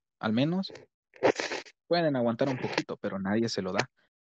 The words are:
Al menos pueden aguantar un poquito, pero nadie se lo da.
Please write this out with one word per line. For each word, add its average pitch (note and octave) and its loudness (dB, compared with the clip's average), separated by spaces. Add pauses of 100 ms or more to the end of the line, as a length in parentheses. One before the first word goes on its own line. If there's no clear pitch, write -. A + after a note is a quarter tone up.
(180)
Al A2 0
menos D#3+ 0 (1120)
pueden E3 2
aguantar A#2 2
un C3 0
poquito, - -4
pero G2 -6
nadie G#2+ 0
se - -4
lo F#2 -4
da. A2 -2 (380)